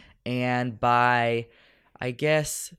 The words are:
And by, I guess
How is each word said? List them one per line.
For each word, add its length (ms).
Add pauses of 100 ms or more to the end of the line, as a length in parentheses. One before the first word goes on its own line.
(260)
And 540
by, 680 (560)
I 100
guess 680